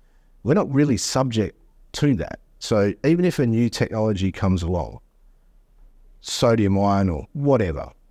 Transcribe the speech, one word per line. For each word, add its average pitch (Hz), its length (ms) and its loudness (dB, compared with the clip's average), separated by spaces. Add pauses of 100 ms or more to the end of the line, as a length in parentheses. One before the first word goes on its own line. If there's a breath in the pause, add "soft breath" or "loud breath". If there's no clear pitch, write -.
(420)
We're 131 140 0
not 185 180 0
really 135 240 2
subject 113 580 -2 (380)
to 143 220 2
that. - 240 -8 (180)
So 104 360 0 (100)
even 170 220 2
if 170 120 0
a 139 80 2
new 117 240 2
technology 107 640 -2
comes 92 320 0
along, 80 360 -6 (1200)
sodium 110 580 2
ion 98 300 2
or 78 240 -6
whatever, 117 580 0 (200)